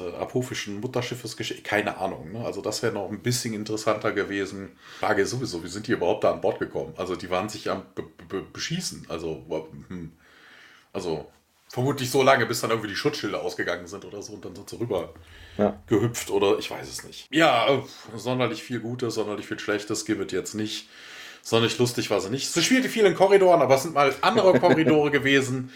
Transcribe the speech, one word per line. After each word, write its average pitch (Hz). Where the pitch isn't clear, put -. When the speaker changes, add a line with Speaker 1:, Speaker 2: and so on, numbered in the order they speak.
Speaker 1:
apophischen 107
Mutterschiffes 120
geschickt? -
Keine 104
Ahnung, 85
ne? 117
Also 95
das 104
wäre 110
noch 98
ein 104
bisschen 123
interessanter 107
gewesen. 98
Frage 98
ist 95
sowieso, 101
wie 87
sind 101
die 117
überhaupt 90
da 92
an 82
Bord 95
gekommen? 78
Also 90
die 87
waren 95
sich 107
am 95
Be-, 87
Be-, 92
Beschießen. 165
Also, 80
hm. 87
Also 85
vermutlich 127
so 135
lange, 131
bis 113
dann 113
irgendwie 110
die 95
Schutzschilde 107
ausgegangen 90
sind 92
oder 101
so 107
und 98
dann 98
sind 101
sie 87
rüber 101
Speaker 2:
Ja. 104
Speaker 1:
gehüpft 120
oder 101
ich -
weiß -
es -
nicht. -
Ja, 131
äh, 135
sonderlich 120
viel 120
Gutes, 117
sonderlich 104
viel 110
Schlechtes 104
gibt 101
es 92
jetzt 90
nicht. 107
Sonderlich 113
lustig 120
war 101
sie 92
nicht. 135
Sie 170
spielte 254
viel 220
in 180
Korridoren, 185
aber 127
es 123
sind 160
mal 139
andere 190
Korridore 156
<laughs> -
gewesen. 131